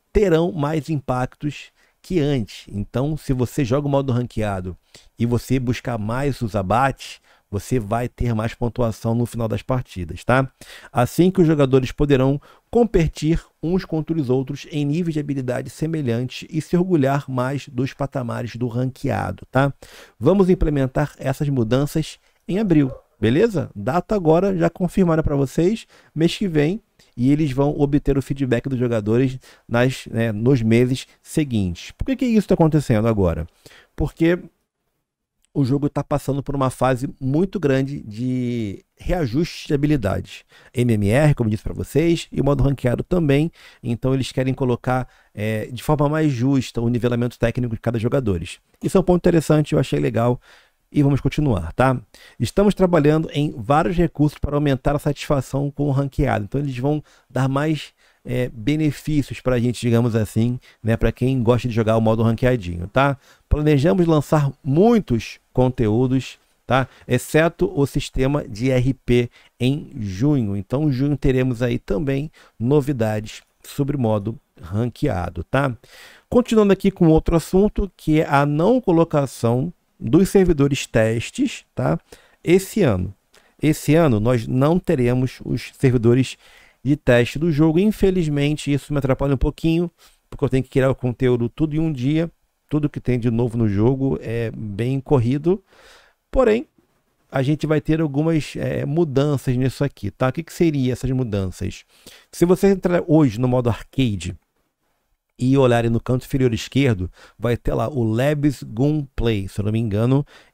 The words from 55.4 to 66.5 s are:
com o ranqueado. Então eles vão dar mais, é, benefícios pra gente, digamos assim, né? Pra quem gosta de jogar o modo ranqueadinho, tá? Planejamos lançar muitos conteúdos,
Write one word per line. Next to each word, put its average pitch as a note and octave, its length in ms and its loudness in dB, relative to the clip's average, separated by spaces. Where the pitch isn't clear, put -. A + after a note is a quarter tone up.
com D3 140 -6
o D3 80 0
ranqueado. B2+ 540 -2
Então C3+ 140 -4
eles C#3 160 -4
vão D3 240 -2
dar C3 180 0
mais, D3 440 -2
é, B2 280 -4
benefícios C#3+ 880 -2
pra B2+ 200 0
gente, A#2+ 200 -2
digamos A#2 360 2
assim, A2+ 420 -2
né? A2+ 140 0
Pra A2+ 160 0
quem C3 320 -2
gosta A#2+ 240 2
de A2 60 -6
jogar A2 220 2
o A2+ 40 2
modo A2+ 240 2
ranqueadinho, G#2+ 640 0
tá? C3+ 280 2
Planejamos D3+ 560 2
lançar D3+ 460 2
muitos D#3+ 760 2
conteúdos, B2+ 880 0